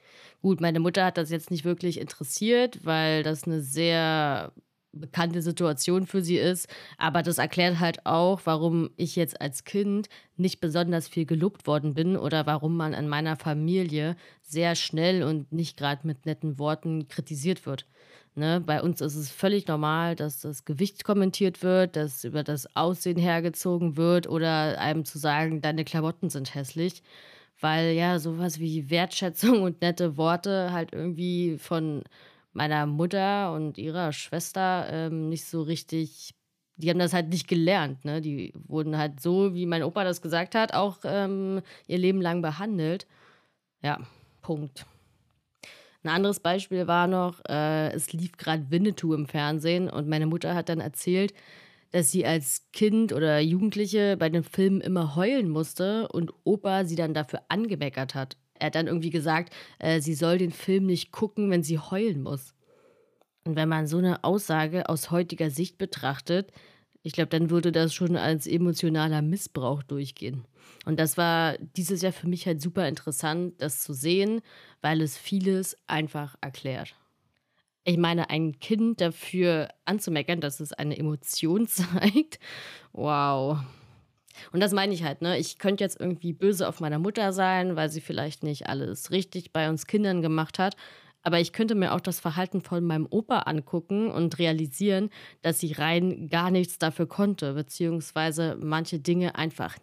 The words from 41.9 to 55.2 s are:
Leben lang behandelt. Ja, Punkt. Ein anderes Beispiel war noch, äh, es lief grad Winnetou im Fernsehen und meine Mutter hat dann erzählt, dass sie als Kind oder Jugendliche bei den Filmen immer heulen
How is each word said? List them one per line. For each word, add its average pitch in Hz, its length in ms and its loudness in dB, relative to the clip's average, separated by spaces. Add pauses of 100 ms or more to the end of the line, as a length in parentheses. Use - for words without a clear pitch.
Leben 185 220 4
lang 175 220 0
behandelt. 170 640 -2 (760)
Ja, 147 180 -2 (420)
Punkt. 147 440 -8 (1160)
Ein 160 60 -2
anderes 196 300 2
Beispiel 185 460 0
war 175 200 4
noch, 180 420 0
äh, 156 440 0
es - 200 -4
lief 170 240 -4
grad 156 340 -2
Winnetou 175 440 2
im 147 120 -2
Fernsehen 160 640 0
und 147 200 -4
meine 156 180 2
Mutter 165 280 -2
hat 170 140 -2
dann 165 120 -2
erzählt, 185 520 0 (600)
dass 175 180 2
sie 175 160 2
als 156 460 -2
Kind 214 400 4
oder 151 280 4
Jugendliche 196 760 2
bei 165 140 2
den 165 120 2
Filmen 196 380 2
immer 165 340 0
heulen 208 340 2